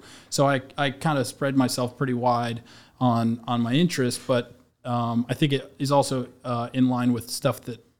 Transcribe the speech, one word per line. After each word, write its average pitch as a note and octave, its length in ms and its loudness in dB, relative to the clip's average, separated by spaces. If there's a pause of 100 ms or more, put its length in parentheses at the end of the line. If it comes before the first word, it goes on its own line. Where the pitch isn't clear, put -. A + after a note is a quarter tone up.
(300)
So C#3 180 2
I, C#3 140 0 (160)
I C#3+ 140 -2
kinda C#3 340 0
spread C#3 320 -4
myself B2 400 0
pretty C3 160 -2
wide A#2+ 480 0 (400)
on, A#2 460 2
on A#2+ 140 0
my A#2 120 -2
interests, C#3+ 520 0
but, B2 280 0 (320)
um, A#2+ 420 -2
I B2 60 -2
think D3+ 180 2
it - 280 -4
is C#3 120 -2
also, C3+ 360 2 (180)
uh, A#2+ 260 -4
in B2+ 160 4
line B2 240 2
with A2+ 180 -4
stuff - 320 -2
that A2+ 220 -14 (160)